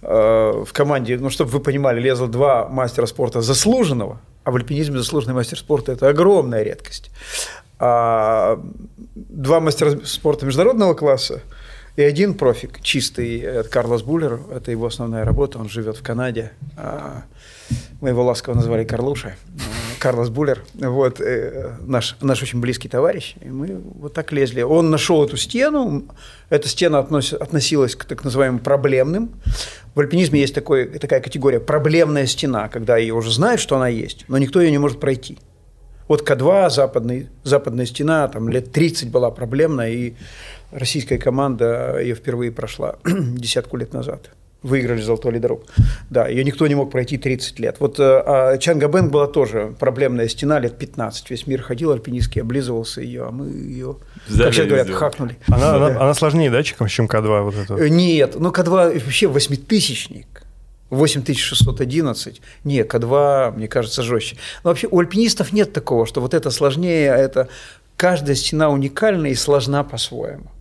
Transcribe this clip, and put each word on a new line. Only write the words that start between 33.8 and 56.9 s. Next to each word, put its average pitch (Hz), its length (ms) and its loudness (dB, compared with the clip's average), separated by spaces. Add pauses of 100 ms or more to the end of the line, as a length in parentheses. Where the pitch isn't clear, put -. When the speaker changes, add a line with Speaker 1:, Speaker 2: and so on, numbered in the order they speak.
Speaker 1:
есть, - 400 -6
но 131 100 0
никто 139 220 2
её 165 100 6
не 143 80 4
может 143 220 0
пройти. 131 360 -2 (720)
Вот 151 140 2
К 147 140 2
два, 175 320 4
западный, 127 600 0 (160)
западная 127 420 0
стена, 147 420 0
там 113 200 -4
лет 123 240 -2
тридцать 156 380 0
была 120 200 2
проблемная, 127 600 0
и 120 240 -6 (560)
российская 127 460 -4
команда 123 840 0
её 123 140 -2
впервые 120 360 -4
прошла - 500 -8
<clears throat> - 40 -20
десятку 123 720 -4
лет - 160 -8
назад. 127 360 -10 (320)
Выиграли 123 380 -2
золотой 113 320 -2
ледоруб. 117 320 -2 (460)
Да, 123 180 2
её 123 160 0
никто 147 220 0
не 143 80 2
мог 139 160 0
пройти 127 280 -4
тридцать - 420 -4
лет. 113 200 -2
Вот, 139 180 -2
э, 143 40 4 (240)
а 131 320 4
Чангабенг 147 520 2
была 143 160 4
тоже 113 520 0
проблемная 123 500 0
стена 143 320 0
лет 120 160 -4
пятнадцать. 117 540 -8
Весь 123 160 -10
мир 131 160 -4
ходил 143 300 -2
альпинистский, 123 500 -2
облизывался 120 580 -4
её, 123 280 -10
а - 20 -10
мы 135 180 -10
её, 135 500 -10 (300)
Speaker 2:
Взяли 113 160 4
Speaker 1:
как 117 100 4
сейчас - 120 4
Speaker 2:
и - 20 -2
Speaker 1:
говорят, 131 200 4
Speaker 2:
сделали. 92 120 -4
Speaker 1:
хакнули. 127 360 -4 (100)
Speaker 3:
Она, - 120 6
Speaker 1:
Да. 147 180 4 (100)
Speaker 3:
она, 131 140 2
она 139 140 4
сложнее, 151 360 2
да, 123 120 2
чем, - 260 -2
чем 110 200 0